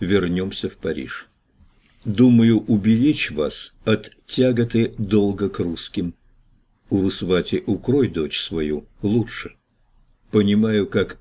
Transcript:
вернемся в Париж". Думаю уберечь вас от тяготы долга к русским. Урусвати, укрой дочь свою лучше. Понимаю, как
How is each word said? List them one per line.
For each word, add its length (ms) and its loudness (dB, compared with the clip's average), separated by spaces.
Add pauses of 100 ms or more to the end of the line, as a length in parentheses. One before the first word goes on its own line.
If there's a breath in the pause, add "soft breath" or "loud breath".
вернемся 680 -2
в 80 -10
Париж". 520 -8 (760)
Думаю 560 4
уберечь 720 2
вас 540 -2
от 260 0 (160)
тяготы 720 0
долга 500 0
к 120 -8
русским. 540 -4 (760)
Урусвати, 760 0
укрой 420 0
дочь 320 -4
свою 480 -4 (120)
лучше. 540 -4 (760)
Понимаю, 560 2
как 320 -2